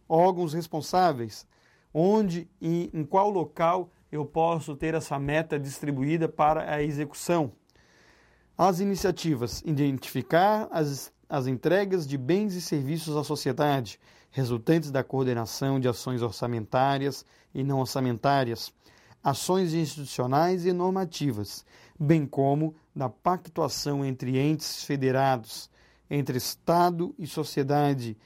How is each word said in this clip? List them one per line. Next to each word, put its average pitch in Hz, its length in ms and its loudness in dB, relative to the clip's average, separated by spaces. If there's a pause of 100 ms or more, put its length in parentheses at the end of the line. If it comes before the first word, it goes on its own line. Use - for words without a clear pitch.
órgãos 170 460 4
responsáveis, 160 920 0 (460)
onde 175 560 2 (100)
e 170 360 -2
em 156 100 -4
qual 190 240 2
local 175 640 0 (200)
eu 151 140 -4
posso 160 500 -2
ter 160 200 -2
essa 151 240 -4
meta 147 420 0
distribuída 143 680 -2
para 156 480 0
a 147 80 0
execução. 147 680 -2 (1040)
As 175 240 4
iniciativas, 170 840 0
identificar 160 1040 2
as, 147 420 -4 (160)
as 131 200 -2
entregas 175 580 0
de 139 100 -4
bens 180 380 0
e 180 60 -8
serviços 156 560 -4
à 147 80 0
sociedade, 143 760 0 (320)
resultantes 135 600 0
da 131 100 0
coordenação 131 760 0
de 127 80 2
ações 123 340 -2
orçamentárias 127 1040 -2 (260)
e 135 120 -4
não 139 160 0
orçamentárias, 127 920 0 (520)
ações 175 500 0
institucionais 151 880 0
e 185 80 2
normativas, 175 960 -2 (320)
bem 156 260 4
como 143 520 0 (180)
da 135 140 -4
pactuação 147 960 -2
entre 131 340 -2
entes 151 460 -2
federados, 131 840 0 (400)
entre 139 300 -2
Estado 175 800 0
e 170 80 -8
sociedade 143 1000 0